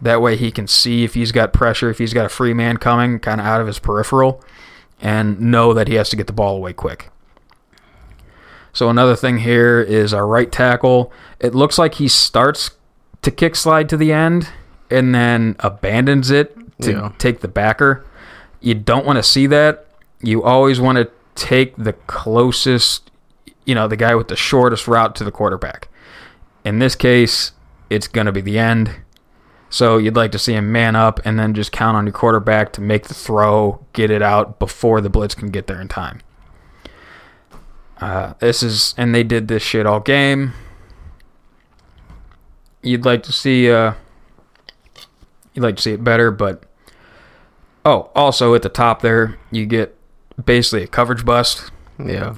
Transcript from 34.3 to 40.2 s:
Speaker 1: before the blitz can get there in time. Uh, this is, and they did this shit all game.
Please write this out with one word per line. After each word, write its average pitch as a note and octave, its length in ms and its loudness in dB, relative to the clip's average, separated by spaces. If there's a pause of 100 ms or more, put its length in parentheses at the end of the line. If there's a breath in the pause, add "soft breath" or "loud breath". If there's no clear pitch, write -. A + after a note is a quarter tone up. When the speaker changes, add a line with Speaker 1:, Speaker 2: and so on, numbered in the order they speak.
Speaker 1:
before A2 440 0
the G2 80 -4
blitz G#2 240 -2
can G#2 160 -10
get F#2+ 160 -8
there F#2+ 140 -10
in F#3 80 -14
time. - 320 -12 (1800 soft breath)
Uh, F#2 400 -8
this A#2+ 220 0
is, A2 360 -2
and A#2+ 160 0
they A#2+ 80 2
did A2+ 260 -2
this A2 140 -2
shit G#2+ 240 -2
all G#2+ 140 2
game. C#3 520 0 (2250 soft breath)